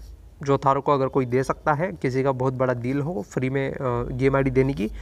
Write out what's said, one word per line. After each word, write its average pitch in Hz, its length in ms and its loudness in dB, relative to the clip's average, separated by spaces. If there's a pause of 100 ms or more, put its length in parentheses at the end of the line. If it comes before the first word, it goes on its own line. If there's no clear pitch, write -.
(420)
जोथारो 139 380 2
को 147 120 2
अगर 135 140 2
कोई 131 200 0
दे 127 160 2
सकता - 300 -2
है, 170 200 -2
किसी 135 300 -2
का 139 100 2
बहुत 131 220 0
बड़ा 127 200 0
दिल 123 260 -4
हो 175 220 -4
फ्री 131 280 -4
में, 135 220 -2
अ, 123 320 -4
गेम 131 320 2
आईडी 135 140 4
देने 131 220 4
की, 190 180 -2 (120)